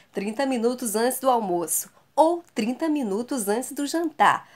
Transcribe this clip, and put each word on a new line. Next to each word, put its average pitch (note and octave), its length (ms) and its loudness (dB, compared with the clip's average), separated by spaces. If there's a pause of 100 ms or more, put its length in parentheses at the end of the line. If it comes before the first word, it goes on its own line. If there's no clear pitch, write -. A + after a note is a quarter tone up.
(120)
trinta A3 320 -4
minutos B3 500 -2
antes A#3+ 240 0
do C4 120 2
almoço F3+ 600 -2 (240)
ou E4+ 300 4 (100)
trinta B3+ 360 -2
minutos A#3+ 580 -2
antes A#3 240 -2
do C#4+ 140 -4
jantar. D4+ 680 0